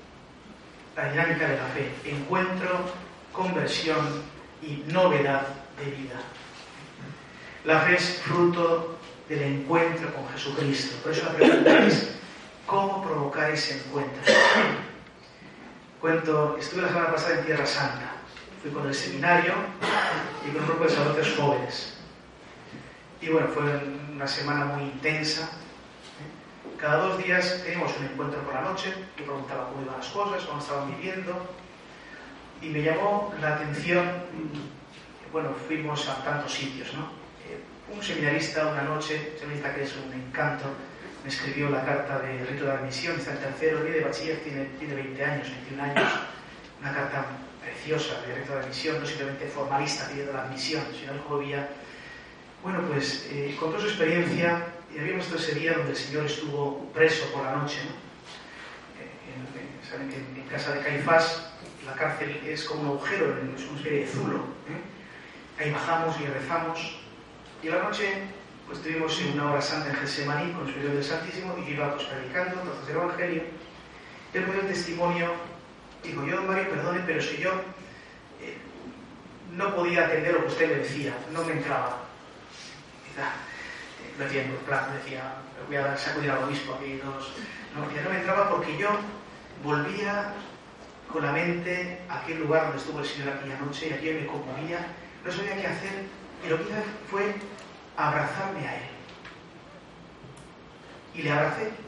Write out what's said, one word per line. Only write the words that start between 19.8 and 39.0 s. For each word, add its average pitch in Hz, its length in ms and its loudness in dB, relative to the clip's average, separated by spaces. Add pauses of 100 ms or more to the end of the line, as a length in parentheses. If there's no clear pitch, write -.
y 143 60 -2
con 151 80 0
un 151 80 2
grupo 165 160 4
de 151 40 8
sacerdotes 147 460 4
jóvenes. 131 640 2 (1200)
Y 165 80 -6
bueno, 156 220 6
fue 147 140 2 (500)
una 139 120 -4
semana 143 380 2
muy 143 200 0
intensa. 151 680 0 (1300)
Cada - 180 6
dos 185 240 2
días 180 440 4
teníamos 165 320 0
un 139 80 -2
encuentro 143 380 -2
por 139 100 -2
la 165 80 0
noche. 190 320 -2 (240)
Yo 143 80 -8
preguntaba 135 420 -4
cómo 135 140 -6
iban 131 160 -4
las - 100 -6
cosas, 196 380 0
cómo 147 140 -4
estaban 139 360 -2
viviendo. 185 580 -4 (1080)
Y 160 60 -6
me 151 160 2
llamó 202 580 4
la 151 140 4
atención, 175 540 2 (1200)
bueno, 160 200 0 (140)
fuimos 147 400 0
a 135 160 -2
tantos 147 300 0
sitios, 131 400 -4
¿no? 151 100 -6 (460)
Eh, - 100 -8 (340)
un 202 80 -8
seminarista 151 640 2
una 143 160 0
noche, 151 500 -2